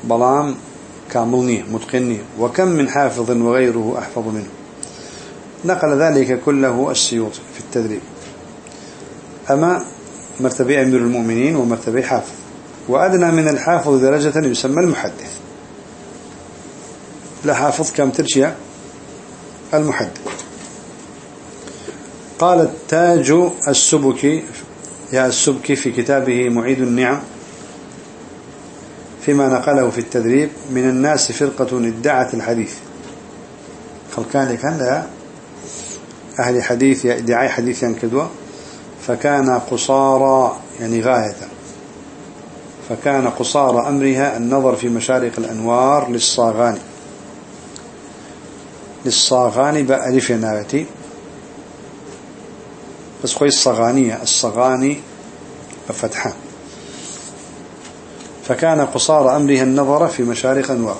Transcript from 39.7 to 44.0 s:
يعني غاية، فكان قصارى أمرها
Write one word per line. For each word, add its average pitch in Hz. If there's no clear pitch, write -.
يعني 117
غاية، 113
فكان 127
قصارى 123
أمرها 139